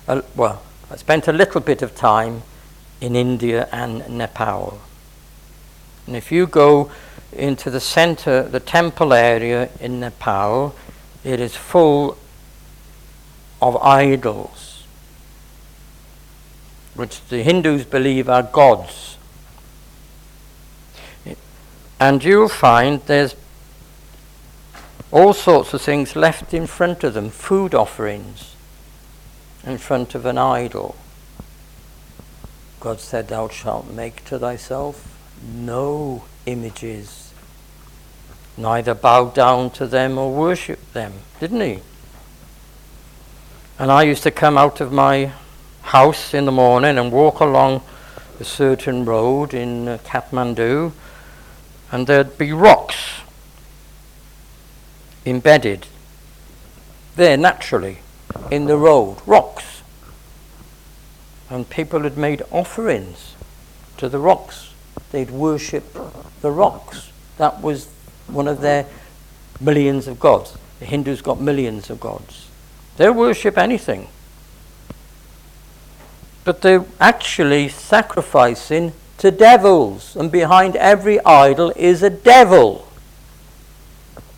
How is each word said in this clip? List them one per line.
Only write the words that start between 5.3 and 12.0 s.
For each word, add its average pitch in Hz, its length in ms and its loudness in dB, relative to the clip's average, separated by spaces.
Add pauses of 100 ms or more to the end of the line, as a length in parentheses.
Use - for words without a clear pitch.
And 123 100 -14
if 110 140 -14
you 175 160 0
go 147 440 4 (420)
into 139 380 -6
the 127 100 -6
center, 156 640 0
the 120 180 -6
temple 165 540 0
area 117 560 0 (100)
in 123 200 -10
Nepal, 113 720 -4 (500)
it 131 160 -4
is 120 160 -8
full 147 640 0 (1400)